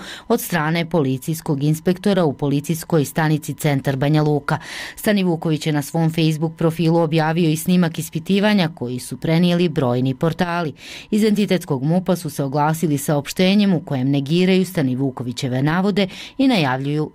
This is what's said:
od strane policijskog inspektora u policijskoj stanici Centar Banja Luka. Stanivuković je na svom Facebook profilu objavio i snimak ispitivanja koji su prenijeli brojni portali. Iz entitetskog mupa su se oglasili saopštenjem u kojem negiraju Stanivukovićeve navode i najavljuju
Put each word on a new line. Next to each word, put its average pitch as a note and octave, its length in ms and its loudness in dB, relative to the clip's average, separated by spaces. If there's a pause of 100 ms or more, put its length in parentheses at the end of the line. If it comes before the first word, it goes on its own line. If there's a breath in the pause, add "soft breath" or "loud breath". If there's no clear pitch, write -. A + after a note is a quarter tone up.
(280 loud breath)
od A#3+ 140 0
strane E3+ 480 -2
policijskog C#3+ 720 -2
inspektora F3+ 600 2
u C#3+ 100 2
policijskoj D3 720 0
stanici D3+ 480 -2
Centar C#3 420 0
Banja D3 280 2
Luka. D3+ 340 0 (380 loud breath)
Stanivuković E3+ 720 0
je D#3 60 0
na D3 80 0
svom D#3+ 320 0
Facebook D#3+ 440 0
profilu E3 400 2
objavio D#3+ 520 2
i D3+ 80 0
snimak F3+ 420 0
ispitivanja F#3+ 760 2
koji B2 240 -6
su - 180 -10
prenijeli F3 520 2
brojni B2+ 460 0
portali. E3+ 580 -2 (380 loud breath)
Iz G#3+ 120 4
entitetskog F#3 600 0
mupa F3 320 0
su D#3+ 140 -6
se D3 140 -4
oglasili D3 540 0
saopštenjem F#3+ 760 2
u E3 60 2
kojem C3+ 300 -2
negiraju F3 560 2
Stanivukovićeve B2+ 960 -2
navode F#3+ 440 0 (300 loud breath)
i C4+ 100 4
najavljuju D3 680 0